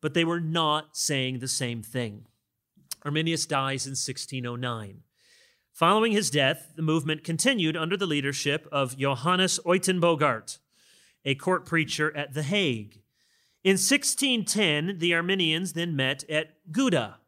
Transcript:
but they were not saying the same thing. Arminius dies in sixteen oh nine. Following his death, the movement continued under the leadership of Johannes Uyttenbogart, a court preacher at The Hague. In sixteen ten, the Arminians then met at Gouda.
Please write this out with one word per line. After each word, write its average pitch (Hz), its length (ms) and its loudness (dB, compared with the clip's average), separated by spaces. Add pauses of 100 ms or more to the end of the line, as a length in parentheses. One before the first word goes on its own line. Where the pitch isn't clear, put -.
but 151 100 -2
they 170 100 2
were 170 160 0
not 156 600 0
saying 131 400 -2
the 127 100 -8
same 120 340 -4
thing. 110 440 -6 (800)
Arminius 156 400 0
dies 135 400 -2
in 135 100 -8
sixteen 131 480 -6
oh 120 100 -6
nine. 120 460 -6 (720)
Following 214 400 4
his 190 180 2
death, 143 460 0
the 160 60 -6
movement 156 420 0
continued 165 500 0
under 165 220 -2
the 196 80 -2
leadership 143 680 -2
of 135 280 -2
Johannes 143 680 2
Uyttenbogart, 170 920 2 (680)
a 139 100 0
court 180 300 0
preacher 151 500 -2
at 143 200 -8
The 151 80 -4
Hague. 139 580 -2 (640)
In 190 140 6
sixteen 262 640 2
ten, 175 540 0
the 170 160 2
Arminians 170 580 0
then 165 240 -2
met 135 320 -2
at 156 420 -4
Gouda. 160 460 0 (100)